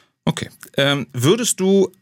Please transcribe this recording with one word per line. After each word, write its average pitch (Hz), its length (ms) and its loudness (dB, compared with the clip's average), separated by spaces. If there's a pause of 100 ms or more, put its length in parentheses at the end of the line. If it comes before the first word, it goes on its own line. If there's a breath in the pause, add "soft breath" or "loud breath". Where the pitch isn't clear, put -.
(240 loud breath)
Okay. - 260 -6 (280)
Ähm, 143 340 -2
würdest 180 480 0
du 190 320 2 (100)